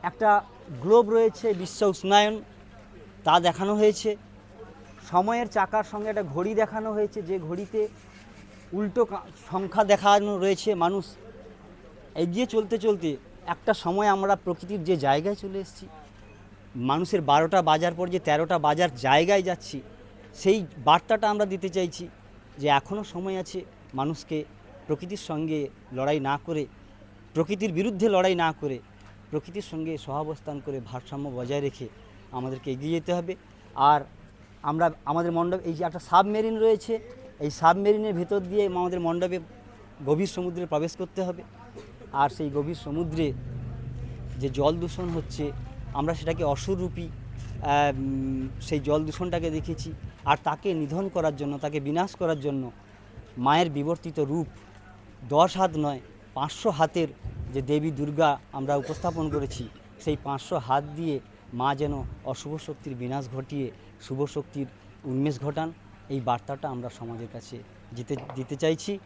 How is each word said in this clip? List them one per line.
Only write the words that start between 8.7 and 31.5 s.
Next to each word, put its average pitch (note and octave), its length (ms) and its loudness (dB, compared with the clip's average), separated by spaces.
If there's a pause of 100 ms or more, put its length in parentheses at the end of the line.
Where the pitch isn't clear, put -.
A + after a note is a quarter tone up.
উল্টো G#3 320 2
কা-, - 240 -10 (220)
সংখ্যা F#3+ 320 0
দেখানো G3+ 540 6
রয়েছে। G3 380 2
মানুষ F3 300 2 (1080)
এগিয়ে F3 300 0
চলতে A3 320 0
চলতে F3 400 0 (280)
একটা E3+ 280 0
সময় G3 340 2
আমরা G3 280 4
প্রকৃতির F3+ 480 -6
যে F3 140 2
জায়গায় D3+ 380 2
চলে G3 240 -8
এসেছি, - 280 -14 (880)
মানুষের D3+ 460 2
বারোটা D#3+ 400 6
বাজার D#3+ 320 4
পর F3 140 -2
যে F3 120 -2
তেরোটা D#3+ 400 2
বাজার D3+ 360 2
জায়গায় D#3+ 480 4
যাচ্ছি, F3 380 -6 (520)
সেই G3 320 2 (120)
বার্তাটা G#3 520 4
আমরা G#3 160 2
দিতে F#3+ 240 -6
চাইছি F3 380 -4 (500)
যে C#3+ 100 0
এখনও E3 360 2
সময় F#3 360 -6
আছে F#3 260 -8 (280)
মানুষকে D3+ 500 -4 (440)
প্রকৃতির F3+ 300 -6
সঙ্গে D#3 520 -4 (240)
লড়াই C#3 260 0
না C#3 260 0
করে, D#3 200 -4 (680)
প্রকৃতির F3+ 400 -2
বিরুদ্ধে G3+ 360 2
লড়াই F#3 260 6
না E3 260 2
করে, C3 180 -4 (500)
প্রকৃতির E3+ 320 -6
সঙ্গে D#3+ 360 -6
সহাবস্থান D3 640 -6
করে C3+ 200 -6
ভারসাম্য B2+ 500 -10
বজায় B2+ 320 -4